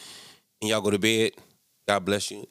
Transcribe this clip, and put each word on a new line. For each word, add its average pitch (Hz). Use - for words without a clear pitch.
and 107
y'all 110
go 101
to 101
bed, 110
God 98
bless 101
you. 104